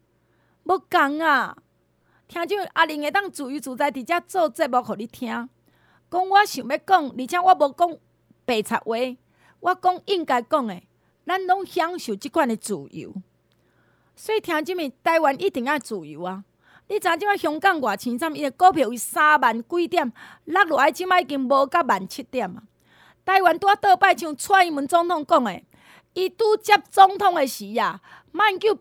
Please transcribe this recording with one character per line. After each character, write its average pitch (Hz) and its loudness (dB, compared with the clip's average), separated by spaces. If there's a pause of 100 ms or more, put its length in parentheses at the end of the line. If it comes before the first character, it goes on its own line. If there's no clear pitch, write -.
(640)
无 359 0
共 302 0
啊！ 277 0 (680)
听 339 -6
众 392 -2 (160)
阿 330 2
玲 302 -6
会 294 -2
当 392 -2
自 269 -10
由 294 -8
自 254 -10
在 285 0
伫 269 -10
遮 339 -2
做 349 -2
节 302 -2
目， 247 0
互 214 -8
你 214 -10
听。 233 -12 (800)
讲 370 -2
我 392 6
想 254 -6
要 277 -4
讲， 339 2
而 254 -8
且 349 -2
我 359 6
无 277 2
讲 349 0 (480)
白 226 0
贼 233 -4
话， 247 -4 (420)
我 359 0
讲 359 0
应 359 -2
该 262 0
讲 294 -2
的， 180 -8 (460)
咱 370 -4
拢 370 0
享 339 -4
受 214 -8
即 202 -14
款 294 0
的 226 -2
自 - -8 (160)
由。 - -14 (1040)
所 - -6
以 440 0
听 311 -4
众 370 -6
们， 311 -4 (120)
台 330 2
湾 277 2
一 392 0
定 247 -6
要 294 0
自 233 -8 (120)
由 151 -12
啊！ 185 -8 (440)
你 392 -4
知 370 -2
影 339 0
即 403 -6
摆 403 0
香 311 -4
港 359 2
偌 226 0
凄 240 -6
惨， 311 -4
伊 269 -8
的 285 -4
股 359 4
票 285 0
为 240 -8
三 302 2
万 233 0
几 339 -2
点， 302 -2 (340)
落 359 2
落 311 0
来 294 4
即 359 -8
摆 359 2
已 269 -8
经 277 -6
无 269 2
甲 339 0
万 202 -2
七 - -14
点 226 -6
啊！ 180 -16 (600)
台 381 2
湾 339 4
拄 403 0
仔 403 6
倒 392 4
摆， 370 4
像 302 -8
蔡 381 4
英 339 0
文 285 -4
总 339 2
统 339 -2
讲 294 2
的， 180 -6 (520)
伊 370 -4
拄 427 0
接 415 2 (160)
总 392 6
统 381 2
的 294 2
时 220 -10 (140)
啊， 190 -2 (300)
万 392 2
九 403 2